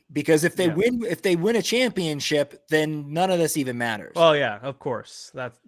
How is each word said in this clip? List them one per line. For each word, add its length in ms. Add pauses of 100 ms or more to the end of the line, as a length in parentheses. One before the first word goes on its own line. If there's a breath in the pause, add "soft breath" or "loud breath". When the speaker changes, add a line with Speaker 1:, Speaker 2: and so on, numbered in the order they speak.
(140)
Speaker 1:
because 300
if 120
they 120
Speaker 2:
Yeah. 80
Speaker 1:
win, 280
if 200
they 120
win 200
a 80
championship, 1080
then 420
none 200
of 80
this 180
even 180
matters. 400
Speaker 2:
Oh 180
yeah, 280
of 160
course. 560
That's, 240 (100)